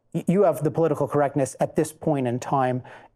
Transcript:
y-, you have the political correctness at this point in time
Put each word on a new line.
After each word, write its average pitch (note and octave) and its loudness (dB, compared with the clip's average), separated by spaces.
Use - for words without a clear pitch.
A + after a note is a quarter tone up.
y-, E3 -4
you F#3+ 4
have D3 2
the D#3 2
political D#3 0
correctness C#3+ 0
at C#3+ -4
this D3+ 0
point C#3 -2
in A#2+ -2
time B2+ 0